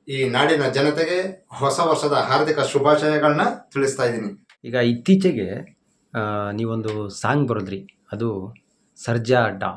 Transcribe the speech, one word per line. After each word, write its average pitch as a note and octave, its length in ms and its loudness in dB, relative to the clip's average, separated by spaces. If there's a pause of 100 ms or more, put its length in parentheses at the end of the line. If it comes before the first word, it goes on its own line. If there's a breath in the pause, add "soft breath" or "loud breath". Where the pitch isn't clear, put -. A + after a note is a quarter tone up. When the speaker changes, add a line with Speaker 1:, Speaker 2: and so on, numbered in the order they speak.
Speaker 1:
ಈ C3+ 200 -2
ನಾಡಿನ C#3+ 400 2
ಜನತೆಗೆ E3 800 -2
ಹೊಸ C3+ 320 -2
ವರ್ಷದ D3+ 320 2
ಹಾರ್ದಿಕ D3+ 480 2
ಶುಭಾಶಯಗಳನ್ನ D3 840 2
ತಿಳಿಸ್ತಾ - 600 -2
ಇದ್ದೀನಿ. G#2 420 -4 (180)
Speaker 2:
ಈಗ A#2+ 100 -8
ಇತ್ತೀಚೆಗೆ, B2 880 2 (520)
ಆ, G#2 360 -2
ನೀವೊಂದು G#2+ 580 -4
ಸಾಂಗ್ B2+ 400 0
ಬರೆದ್ರಿ, G2 380 -4 (260)
ಅದು G#2+ 420 -6 (500)
ಸರ್ಜಾ A#2+ 380 2
ಅಡ್ಡ, G2+ 200 -2 (140)